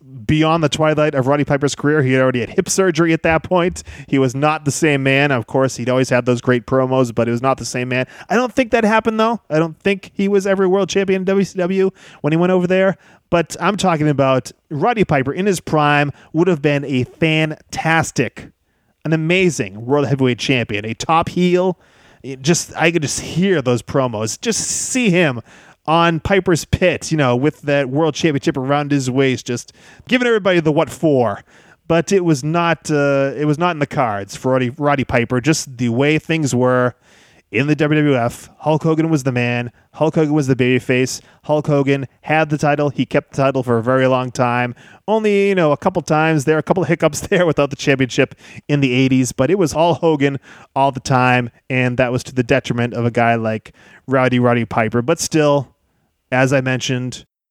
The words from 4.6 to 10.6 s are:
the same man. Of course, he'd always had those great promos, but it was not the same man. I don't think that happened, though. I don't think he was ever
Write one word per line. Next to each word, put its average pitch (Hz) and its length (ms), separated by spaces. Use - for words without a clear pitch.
the 143 60
same 143 320
man. 139 280
Of 123 140
course, 135 300
he'd 120 120
always 127 220
had 123 160
those 123 160
great 123 240
promos, 131 480
but 117 140
it 117 40
was 120 120
not 131 160
the 120 60
same 123 240
man. 127 180
I 185 80
don't 240 160
think 247 200
that 233 120
happened, 220 360
though. 226 200
I 151 80
don't 160 200
think 196 360
he 196 120
was 196 200
ever 190 200